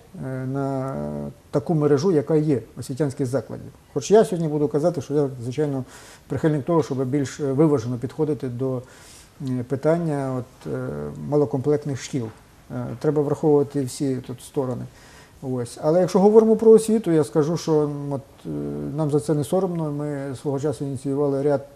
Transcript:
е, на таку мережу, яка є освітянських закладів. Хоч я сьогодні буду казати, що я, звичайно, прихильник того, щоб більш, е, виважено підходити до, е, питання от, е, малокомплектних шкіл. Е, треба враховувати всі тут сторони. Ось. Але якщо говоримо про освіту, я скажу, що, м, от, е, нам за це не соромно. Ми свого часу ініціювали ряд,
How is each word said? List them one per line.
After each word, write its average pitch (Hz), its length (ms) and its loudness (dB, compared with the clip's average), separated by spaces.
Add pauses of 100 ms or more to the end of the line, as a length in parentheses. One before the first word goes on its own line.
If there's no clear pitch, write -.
(260)
е, 131 200 -8
на 135 500 -4 (560)
таку 156 220 0
мережу, 147 380 4
яка 151 240 2
є 151 260 2 (180)
освітянських 135 480 -4
закладів. 120 440 -6 (220)
Хоч - 180 -4
я 220 140 8
сьогодні 170 220 -2
буду 147 200 0
казати, 156 340 0
що 139 120 -8
я, 143 160 2 (140)
звичайно, 135 400 -2 (440)
прихильник 147 380 0
того, 165 180 2
щоб 131 220 -2
більш, 135 340 -2
е, 151 40 -4
виважено 135 540 2
підходити 139 500 -4
до, 127 340 -4 (600)
е, 127 280 -4
питання 147 680 0
от, 131 360 -10
е, 127 140 -6 (420)
малокомплектних 147 720 0
шкіл. 120 260 -6 (440)
Е, 127 140 -6 (140)
треба 151 220 0
враховувати 143 600 2
всі 131 320 -4
тут 123 260 -10
сторони. 127 440 -6 (560)
Ось. 127 400 -6
Але 156 180 4
якщо 185 200 2
говоримо 220 360 8
про 220 160 8
освіту, 220 400 6
я 156 120 4
скажу, 156 340 0
що, 156 240 2
м, 143 320 -4
от, 135 80 -6 (240)
е, 160 40 -8 (460)
нам 151 160 0
за 147 80 2
це 156 140 0
не 147 100 2
соромно. 175 480 -2
Ми 143 500 -6
свого 139 180 -2
часу 143 260 -4
ініціювали 139 560 -2
ряд, 143 240 2 (100)